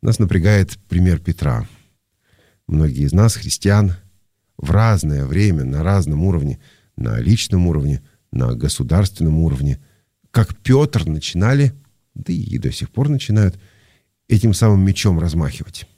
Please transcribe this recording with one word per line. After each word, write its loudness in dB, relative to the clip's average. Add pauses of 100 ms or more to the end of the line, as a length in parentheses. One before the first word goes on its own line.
Нас 0
напрягает 2 (100)
пример 2
Петра. -4 (960)
Многие 0
из -2
нас, 2
христиан, 0 (600)
в -8
разное 2
время, 0
на -4
разном 0
уровне, -2 (380)
на -4
личном 0
уровне, -2 (280)
на -2
государственном 0
уровне, -2 (540)
как 0
Петр, 0
начинали, 0 (420)
да -10
и -6
до -4
сих -10
пор -2
начинают, 0 (680)
этим 4
самым 4
мечом 0
размахивать. -4 (120)